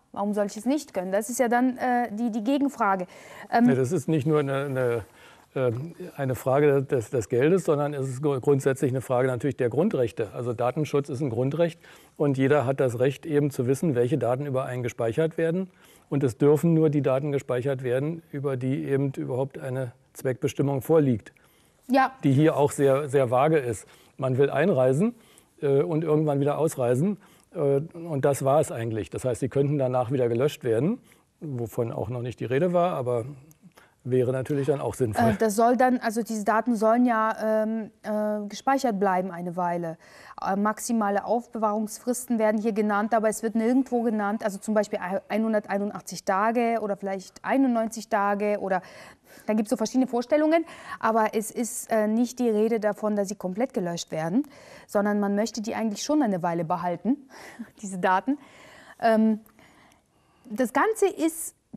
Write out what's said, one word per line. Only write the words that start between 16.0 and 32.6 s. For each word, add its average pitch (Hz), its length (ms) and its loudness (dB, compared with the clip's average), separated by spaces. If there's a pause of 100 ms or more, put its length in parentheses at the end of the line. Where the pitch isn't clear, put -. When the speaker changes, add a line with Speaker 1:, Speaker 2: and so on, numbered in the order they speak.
Speaker 2:
Und 143 120 0
es 123 160 -2
dürfen 151 360 6
nur 160 160 6
die 143 120 2
Daten 135 300 0
gespeichert 131 500 -2
werden, 143 480 -2
über 139 260 -4
die 131 280 -4
eben 139 300 0
überhaupt 139 440 -4
eine 131 320 -6 (220)
Zweckbestimmung 135 680 -2
vorliegt, 143 520 2 (560)
Speaker 1:
Ja. 262 240 2 (100)
Speaker 2:
die 139 100 4
hier 147 240 4
auch 143 140 4
sehr, 139 380 2
sehr 127 240 4
vage 151 260 4
ist. 120 300 -4 (300)
Man 131 180 -2
will 139 140 4
einreisen, 143 640 2 (480)
äh, 139 180 4
und 165 240 0
irgendwann 151 340 2
wieder 143 200 0
ausreisen, 143 580 0 (380)
äh, 185 40 -8
und 147 680 -2
das 139 200 0
war 139 160 4
es 143 100 -2
eigentlich. 113 380 -4
Das - 160 -8
heißt, 123 160 -2
sie 135 80 0
könnten 143 300 0
danach 127 340 0
wieder 127 160 2
gelöscht 127 360 0
werden, 131 360 0 (400)
wovon 120 500 -6
auch 113 200 -6
noch 123 100 -8
nicht 123 180 -10
die 123 60 -8
Rede 147 300 0